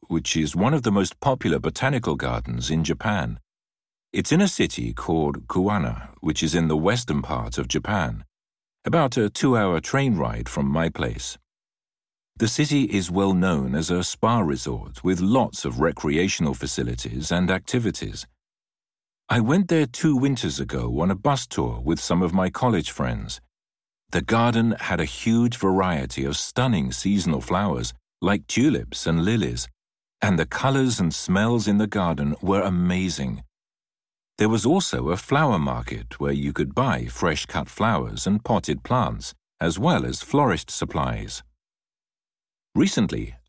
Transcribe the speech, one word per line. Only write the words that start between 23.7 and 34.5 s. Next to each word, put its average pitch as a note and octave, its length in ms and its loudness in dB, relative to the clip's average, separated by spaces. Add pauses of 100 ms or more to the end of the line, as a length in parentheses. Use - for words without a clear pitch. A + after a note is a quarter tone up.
The E2+ 100 0
garden A2+ 580 4
had F2 220 -2
a D#2+ 40 0
huge A#2 520 2
variety F#2 640 0
of C#2 140 -2
stunning G#2 540 0
seasonal F2+ 500 0
flowers, F2 520 -2 (280)
like G2 260 0
tulips A2 600 0
and E2 180 2
lilies, E2+ 420 0 (540)
and F#2 180 2
the - 60 2
colors C3 540 0
and E2 140 2
smells G#2+ 540 2
in G2+ 120 4
the G#2+ 80 2
garden D#2 540 0
were G2 200 2
amazing. F2+ 840 0 (920)
There G#2+ 100 4
was A2 180 2